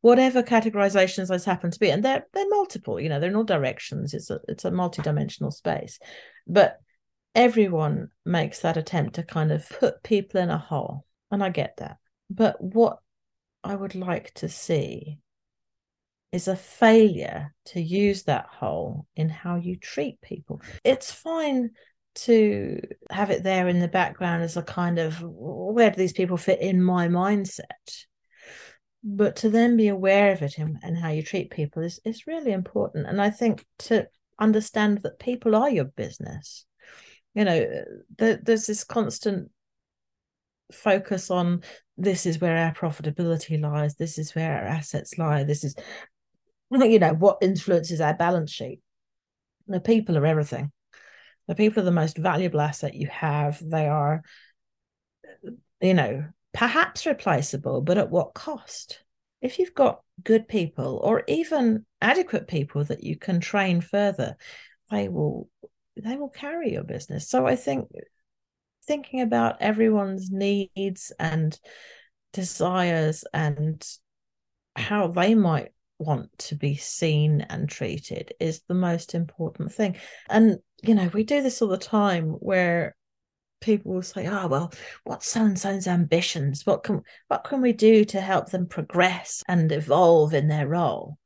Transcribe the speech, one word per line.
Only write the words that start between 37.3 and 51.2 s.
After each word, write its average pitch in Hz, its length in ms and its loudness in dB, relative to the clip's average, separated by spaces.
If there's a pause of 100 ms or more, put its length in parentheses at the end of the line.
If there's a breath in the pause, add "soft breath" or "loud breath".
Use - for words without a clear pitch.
You 208 100 2
know, 165 400 0 (340)
the, 226 240 2
there's 220 240 2
this 214 160 -4
constant 214 680 -4 (1200)
focus 196 580 0
on, 175 320 0 (340 loud breath)
"This 185 300 0
is 165 140 -2
where 170 160 2
our 165 180 0
profitability 160 840 -4
lies, 147 340 -2
this 165 240 -6
is 156 160 -8
where 160 180 -2
our 123 140 -4
assets - 500 -6
lie, 151 280 0
this 147 180 -2
is," 143 140 -6 (960 loud breath)
you 233 260 6
know, 170 160 6
what 190 260 4
influences 170 600 0
our 151 140 2
balance 170 360 0
sheet. - 300 -12 (880)
The 190 120 -2
people 214 380 2
are 143 80 2
everything. 147 460 -2 (760 soft breath)